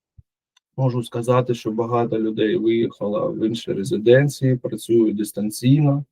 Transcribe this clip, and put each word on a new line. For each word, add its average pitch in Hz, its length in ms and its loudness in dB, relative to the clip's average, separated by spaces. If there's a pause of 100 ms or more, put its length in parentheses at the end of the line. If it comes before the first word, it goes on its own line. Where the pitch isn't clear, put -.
(760)
можу 123 260 0
сказати, 123 500 0
що 113 180 -6
багато 117 480 -2
людей 110 360 0
виїхало 107 760 -2
в 110 160 -4
інші - 260 -4
резиденції, 127 840 2
працюють 113 600 0
дистанційно 131 960 0